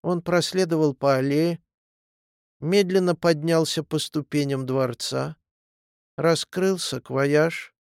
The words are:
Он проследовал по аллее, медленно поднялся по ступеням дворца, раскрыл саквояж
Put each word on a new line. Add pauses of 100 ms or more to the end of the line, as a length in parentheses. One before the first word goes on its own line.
Он
проследовал
по
аллее, (960)
медленно
поднялся
по
ступеням
дворца, (760)
раскрыл
саквояж (140)